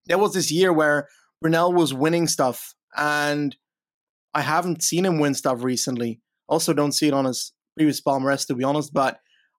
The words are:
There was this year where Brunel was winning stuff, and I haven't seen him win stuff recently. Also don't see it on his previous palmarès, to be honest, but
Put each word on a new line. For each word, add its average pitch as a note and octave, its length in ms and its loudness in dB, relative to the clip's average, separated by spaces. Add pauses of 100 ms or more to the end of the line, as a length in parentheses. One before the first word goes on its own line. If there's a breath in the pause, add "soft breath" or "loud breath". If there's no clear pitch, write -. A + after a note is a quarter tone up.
There E3+ 120 2
was G3 160 2
this F3+ 160 -2
year F3+ 200 2
where D3 380 2 (320 soft breath)
Brunel E3 320 2
was D#3+ 220 2
winning D#3+ 320 0
stuff, - 480 -2 (200)
and D3 600 -2 (800)
I A#2 80 0
haven't D#3+ 400 -2
seen F3+ 240 0
him E3+ 120 0
win D3 140 2
stuff B2+ 320 -2
recently. A#2+ 560 -4 (260)
Also D#3+ 280 0
don't D3 180 0
see D3+ 160 0
it C#3 60 2
on C3+ 100 2
his - 300 -6 (200)
previous D3+ 280 0
palmarès, C#3 440 0
to C#3+ 80 -4
be B2 100 -4
honest, D3 280 -2
but C3 280 0 (380)